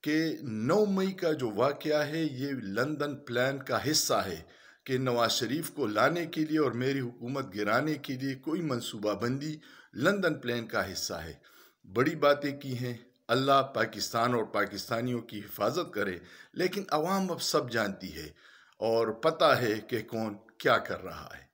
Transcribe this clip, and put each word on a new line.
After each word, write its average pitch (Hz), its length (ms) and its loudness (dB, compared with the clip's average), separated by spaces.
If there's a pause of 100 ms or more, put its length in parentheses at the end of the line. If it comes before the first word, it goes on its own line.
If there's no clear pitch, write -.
कि 156 340 0
नौ 139 440 2
मई 190 260 2
का 170 200 0
जो 127 180 0
वाक़या 143 520 2
है, 147 380 -2
ये 139 120 -2
लंदन 135 640 -2
प्लान 127 440 0
का 131 200 -2
हिस्सा 131 420 2
है 85 260 -6 (400)
कि 131 120 0
नवाज 120 320 4
शरीफ 139 380 -2
को 139 180 -4
लाने 143 400 2
के 156 180 -2
लिए 151 140 0
और 135 140 4
मेरी 131 260 0
हुकूमत 120 560 -6
गिराने 117 400 2
के - 180 -8
लिए 135 220 -4
कोई 160 280 -4
मनसूबाबंदी 120 1000 -2 (360)
लंदन 180 360 2
प्लान 120 340 -4
का 110 160 0
हिस्सा 90 340 -6
है। 82 240 -10 (460)
बड़ी 131 300 0
बातें 143 420 2
की 135 160 -6
हैं। 123 400 -8 (140)
अल्लाह 135 340 6
पाकिस्तान 117 720 0
और 113 100 2
पाकिस्तानियों 113 760 -2
की 110 160 -12
हिफाजत 117 580 -2
करे, 95 280 -2 (340)
लेकिन 185 360 -2
अवाम 185 360 0
अब 170 100 -4
सब 135 320 0
जानती 98 380 -2
है 80 260 -12 (460)
और 113 440 2
पता 160 300 6
है 110 240 2
कि 107 240 -4
कौन 110 360 -4 (220)
क्या 123 180 6
कर 95 180 -4
रहा 85 380 -12
है। - 200 -20